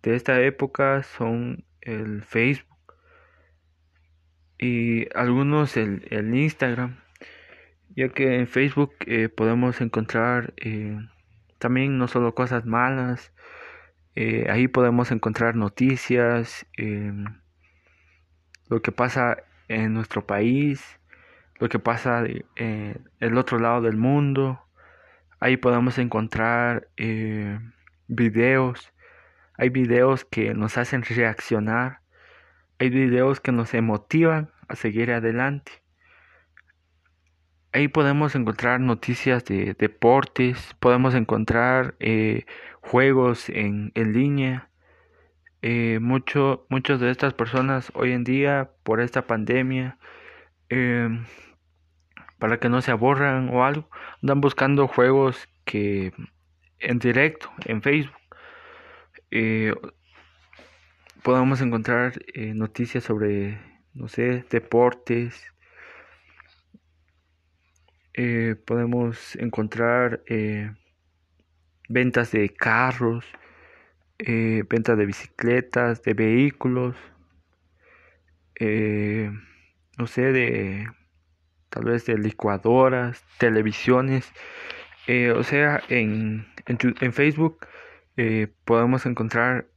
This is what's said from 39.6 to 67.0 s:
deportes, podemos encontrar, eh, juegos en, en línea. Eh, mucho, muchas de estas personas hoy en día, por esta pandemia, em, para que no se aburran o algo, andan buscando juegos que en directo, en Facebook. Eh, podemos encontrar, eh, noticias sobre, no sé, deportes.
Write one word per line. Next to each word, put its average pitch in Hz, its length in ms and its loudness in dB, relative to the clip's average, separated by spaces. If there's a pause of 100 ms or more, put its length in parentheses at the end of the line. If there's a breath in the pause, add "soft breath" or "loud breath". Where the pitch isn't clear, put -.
deportes, 123 1040 2
podemos 123 340 4
encontrar, 120 840 2
eh, 110 460 0 (360 loud breath)
juegos 127 680 2
en, 104 460 -4
en 110 180 0
línea. 131 560 0 (920 soft breath)
Eh, 117 400 0
mucho, 131 680 0
muchas 131 300 0
de 123 120 2
estas 131 220 -2
personas 131 600 -2
hoy 127 180 0
en 123 100 -2
día, 139 480 0 (120)
por 110 180 0
esta 120 260 -2
pandemia, 127 680 -2 (720 loud breath)
em, 120 560 -2 (1120 loud breath)
para 113 200 0
que 123 100 0
no 123 120 2
se 131 100 -2
aburran 131 580 2
o 123 160 2
algo, 147 240 -2 (320 loud breath)
andan 139 180 2
buscando 139 480 2
juegos 131 600 2 (160)
que 101 480 -2 (640)
en 120 200 -2
directo, 131 520 0 (140)
en 110 160 -4
Facebook. 143 340 0 (1160 loud breath)
Eh, 110 420 0 (1500 soft breath)
podemos 127 360 2
encontrar, 120 540 0 (200)
eh, 110 200 -10
noticias 110 500 -4
sobre, 104 560 -2 (340 loud breath)
no 123 140 -12
sé, 123 420 -2
deportes. 120 1000 0 (2500 loud breath)